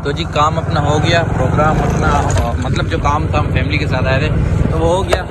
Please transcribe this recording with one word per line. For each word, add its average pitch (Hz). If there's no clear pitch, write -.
तो 143
जी, 151
काम 156
अपना 160
हो 151
गया, 165
program 151
अपना, 151
अ, 143
मतलब, 123
जो 160
काम 143
था, 147
हम 151
family 135
के 156
साथ 131
आए 135
थे, 156
तो 156
वो 165
हो 190
गया। -